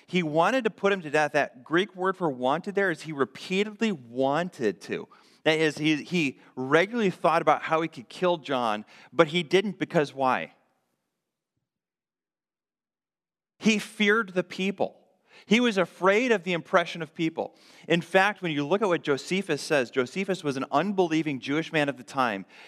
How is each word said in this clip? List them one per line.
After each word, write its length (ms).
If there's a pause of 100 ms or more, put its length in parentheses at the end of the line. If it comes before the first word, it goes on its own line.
He 160
wanted 400
to 80
put 200
him 120
to 80
death. 220
That 300
Greek 320
word 220
for 140
wanted 420
there 160
is 140
he 100
repeatedly 760
wanted 920
to. 260 (360)
That 160
is, 180
he, 200
he 420 (160)
regularly 540
thought 320
about 200
how 200
he 60
could 220
kill 280
John, 480 (280)
but 140
he 160
didn't 360
because 340
why? 400 (3000)
He 200
feared 540
the 100
people. 540 (500)
He 120
was 200
afraid 520
of 120
the 100
impression 480
of 140
people. 400 (320)
In 140
fact, 420
when 80
you 160
look 160
at 40
what 140
Josephus 640
says, 260
Josephus 540
was 140
an 140
unbelieving 680
Jewish 340
man 160
of 80
the 60
time. 420 (220)